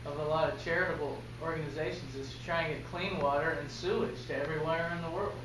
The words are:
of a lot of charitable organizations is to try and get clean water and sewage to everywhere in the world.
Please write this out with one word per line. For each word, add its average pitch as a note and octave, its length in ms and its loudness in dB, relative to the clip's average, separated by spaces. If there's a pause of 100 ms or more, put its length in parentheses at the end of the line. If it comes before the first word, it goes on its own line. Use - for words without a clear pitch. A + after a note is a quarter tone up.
of C#3+ 160 -4
a D3+ 40 0
lot D#3 280 4
of - 100 -6
charitable E3 540 2 (260)
organizations D#3 720 -2
is C3+ 160 -6
to - 140 -10
try E3 180 2
and D#3 140 0
get - 140 -8
clean F3 280 -2
water D3 320 4 (100)
and - 100 -6
sewage - 580 0
to C#3 80 0
everywhere D#3+ 580 2
in E3+ 80 -2
the E3 80 -2
world. G3+ 240 0 (100)